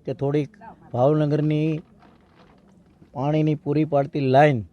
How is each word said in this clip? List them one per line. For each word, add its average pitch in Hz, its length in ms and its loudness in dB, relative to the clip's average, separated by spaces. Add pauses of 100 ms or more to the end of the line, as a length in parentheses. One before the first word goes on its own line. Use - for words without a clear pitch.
કે - 120 -10
થોડીક 143 380 -4 (360)
ભાવનગરની 151 800 0 (1400)
પાણીની 151 440 -2
પૂરી 147 300 -2
પાડતી 143 420 -2
લાઈન 135 320 4 (140)